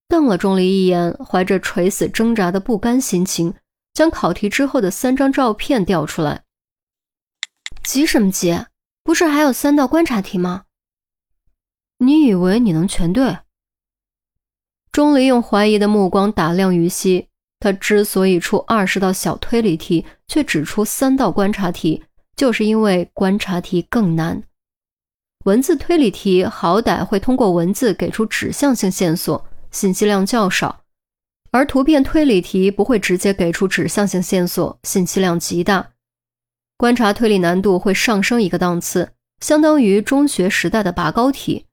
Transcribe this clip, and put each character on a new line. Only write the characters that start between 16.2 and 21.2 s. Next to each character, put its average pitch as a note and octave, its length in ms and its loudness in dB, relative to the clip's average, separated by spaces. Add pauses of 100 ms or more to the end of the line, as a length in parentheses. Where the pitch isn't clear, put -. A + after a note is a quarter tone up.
打 E3+ 220 -2
量 F#3 240 2
于 E3+ 120 2
西， F#3 400 0 (300)
他 G3+ 140 0
之 G3+ 320 0
所 F#3+ 200 0
以 F#3+ 140 2
出 F3 200 -2
二 G#3+ 280 0
十 F#3 140 -4
道 F#3+ 120 0
小 F#3 260 -4
推 - 220 -2
理 G3 160 0
题， D#3+ 300 -2 (220)
却 D4+ 160 0
只 - 180 -2
出 G#3 220 -4
三 C4+ 320 0
道 C4 160 0